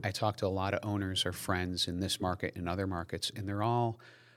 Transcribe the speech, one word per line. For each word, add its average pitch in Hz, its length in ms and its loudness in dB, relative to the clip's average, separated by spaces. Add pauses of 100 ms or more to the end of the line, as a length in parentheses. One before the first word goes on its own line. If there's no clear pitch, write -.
I 104 80 2
talk 107 260 0
to 104 80 2
a - 20 4
lot 95 260 2
of 101 80 0
owners 98 440 0
or 90 60 0
friends 90 560 0
in 87 120 -2
this 92 200 0
market 90 360 0
and 87 120 -2
other 95 180 0
markets, 85 480 -4
and 101 140 -6
they're 101 140 0
all, 117 360 2 (380)